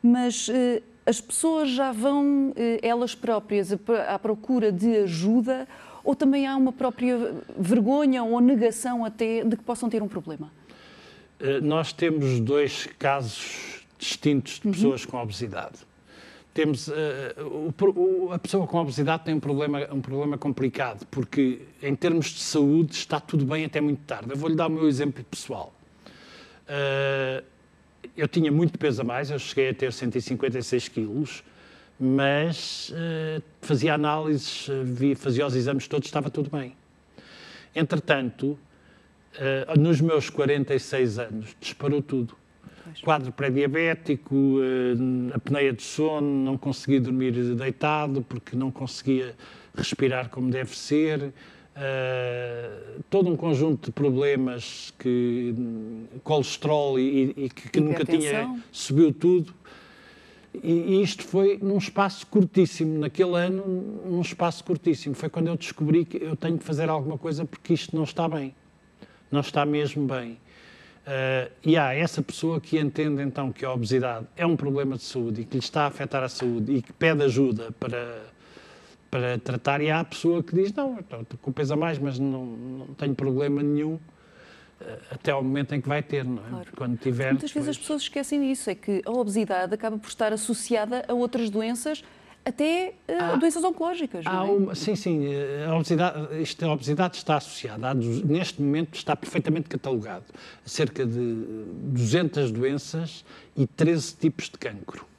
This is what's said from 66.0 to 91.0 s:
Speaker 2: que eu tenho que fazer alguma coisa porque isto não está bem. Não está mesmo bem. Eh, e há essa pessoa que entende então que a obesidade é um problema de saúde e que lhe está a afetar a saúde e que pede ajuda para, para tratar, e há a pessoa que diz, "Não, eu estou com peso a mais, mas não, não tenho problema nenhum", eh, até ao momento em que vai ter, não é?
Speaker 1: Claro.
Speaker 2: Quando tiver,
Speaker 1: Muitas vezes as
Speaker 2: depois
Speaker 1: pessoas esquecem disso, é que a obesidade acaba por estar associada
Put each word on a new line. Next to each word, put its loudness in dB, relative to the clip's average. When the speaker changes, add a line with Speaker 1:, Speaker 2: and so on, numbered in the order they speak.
Speaker 2:
que -8
eu -4
tenho -2
que -6
fazer -2
alguma -2
coisa -4
porque -2
isto -2
não 0
está -2
bem. -6
Não 2
está 0
mesmo 0
bem. -6
Eh, 0
e 6
há 2
essa -2
pessoa -4
que -2
entende 0
então -4
que -8
a -4
obesidade 0
é -2
um 4
problema -2
de -10
saúde -4
e -6
que -10
lhe 0
está -2
a 2
afetar -4
a -2
saúde -2
e 2
que -16
pede 2
ajuda 2
para, -8
para -2
tratar, -2
e 2
há 2
a -2
pessoa 0
que -6
diz, 2
"Não, -2
eu -10
estou -14
com -6
peso -2
a 0
mais, 0
mas -4
não, -2
não -12
tenho -4
problema 0
nenhum", 0
eh, -14
até -2
ao 0
momento -2
em -2
que -6
vai 0
ter, -4
não -6
é? -12
Speaker 1:
Claro. -12
Speaker 2:
Quando -4
tiver, -2
Speaker 1:
Muitas -2
vezes -2
as -4
Speaker 2:
depois -
Speaker 1:
pessoas -6
esquecem -4
disso, -2
é -4
que -2
a -6
obesidade 0
acaba -4
por -12
estar 0
associada -2